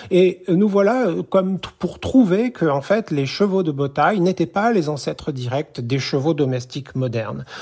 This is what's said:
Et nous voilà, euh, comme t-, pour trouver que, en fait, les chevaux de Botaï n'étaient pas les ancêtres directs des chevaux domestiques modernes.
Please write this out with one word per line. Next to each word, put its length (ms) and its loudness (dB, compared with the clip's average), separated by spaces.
Et 380 4
nous 180 4
voilà, 400 2
euh, 160 -2
comme 340 0
t-, 120 -10
pour 220 -6
trouver 500 4
que, 140 -2
en 160 2
fait, 300 0
les 140 0
chevaux 380 0
de 80 -2
Botaï 480 0
n'étaient 260 0
pas 280 0
les 160 0
ancêtres 420 -6
directs 480 -6
des 200 -2
chevaux 340 0
domestiques 600 -4
modernes. 520 -6